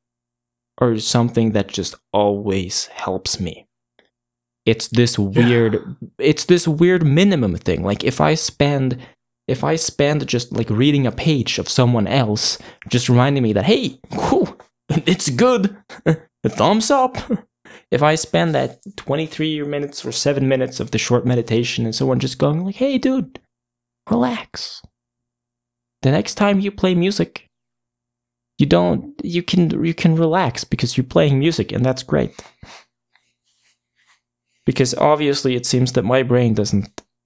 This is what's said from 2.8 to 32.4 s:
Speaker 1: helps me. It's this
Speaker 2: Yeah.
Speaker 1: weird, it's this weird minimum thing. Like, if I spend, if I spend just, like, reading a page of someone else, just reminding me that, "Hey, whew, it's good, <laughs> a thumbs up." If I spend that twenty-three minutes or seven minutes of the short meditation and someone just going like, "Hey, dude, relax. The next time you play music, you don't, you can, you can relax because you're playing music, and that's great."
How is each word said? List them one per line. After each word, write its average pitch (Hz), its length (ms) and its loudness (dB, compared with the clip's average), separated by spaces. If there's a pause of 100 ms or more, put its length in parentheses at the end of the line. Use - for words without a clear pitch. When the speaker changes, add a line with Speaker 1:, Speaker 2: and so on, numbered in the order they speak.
Speaker 1:
helps - 520 -6
me. 87 280 -10 (1000)
It's 113 220 0
this 120 320 2
Speaker 2:
Yeah. 101 60 0
Speaker 1:
weird, 117 720 0 (220)
it's - 280 0
this 175 220 2
weird 170 380 2
minimum 143 520 4
thing. 85 260 -2
Like, 101 200 -2
if - 160 -2
I 151 140 2
spend, 139 640 0 (500)
if - 160 -4
I 156 120 0
spend 147 520 -2
just, 120 240 -4
like, 113 200 -4
reading 135 340 2
a 110 60 0
page 143 480 -2
of 101 100 -6
someone 120 380 2
else, 110 500 0 (320)
just 120 200 0
reminding 131 340 4
me 107 100 2
that, 95 120 0
"Hey, 233 340 0 (120)
whew, - 460 0 (320)
it's 160 400 0
good, 196 480 2 (140)
<laughs> - 160 -16
a - 420 -4
thumbs 202 400 2
up." 262 280 0 (760)
If 139 100 0
I 151 140 4
spend 170 400 -2
that 131 240 -4 (160)
twenty-three 156 680 -4
minutes 143 420 -8
or 117 60 -8
seven 135 360 0
minutes 131 320 0
of 110 120 -8
the 113 60 -2
short 120 300 0
meditation 117 580 0
and 110 80 -4
someone 131 260 0
just 127 200 -4
going 151 260 0
like, 196 100 -6
"Hey, 269 220 0
dude, 262 420 -2 (720)
relax. - 720 -4 (1200)
The 131 100 2
next 190 240 0
time 202 240 2
you 196 120 -2
play 185 240 0
music, - 540 -2 (1080)
you 151 80 2
don't, 175 480 0 (100)
you 170 200 -4
can, 175 420 0
you 165 80 0
can 160 220 2
relax 165 480 0
because - 340 -4
you're 131 60 2
playing 143 360 4
music, 160 320 0
and 123 140 0
that's 131 180 -2
great." - 300 -2 (2250)